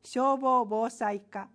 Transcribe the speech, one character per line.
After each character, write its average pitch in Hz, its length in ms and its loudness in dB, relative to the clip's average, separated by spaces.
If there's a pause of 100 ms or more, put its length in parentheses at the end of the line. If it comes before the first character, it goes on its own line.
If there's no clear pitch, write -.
消 269 340 0
防 262 280 4
防 220 240 -2
災 208 320 -4
課、 - 340 -12